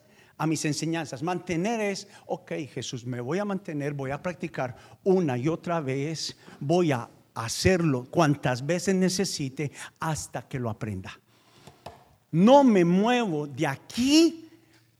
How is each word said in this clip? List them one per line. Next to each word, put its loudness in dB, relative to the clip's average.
a -2
mis -2
enseñanzas". -4
Mantener -2
es, -4
"Ok, -8
Jesús, -10
me -8
voy -4
a -4
mantener, -6
voy -6
a -8
practicar -6
una 2
y -2
otra -2
vez, -6
voy 2
a -4
hacerlo 2
cuantas 2
veces 0
necesite -2
hasta -6
que -8
lo -4
aprenda. -8
No 8
me 6
muevo 2
de -4
aquí 2